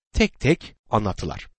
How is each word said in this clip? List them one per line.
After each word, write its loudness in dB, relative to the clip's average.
tek 0
tek 0
anlattılar. -2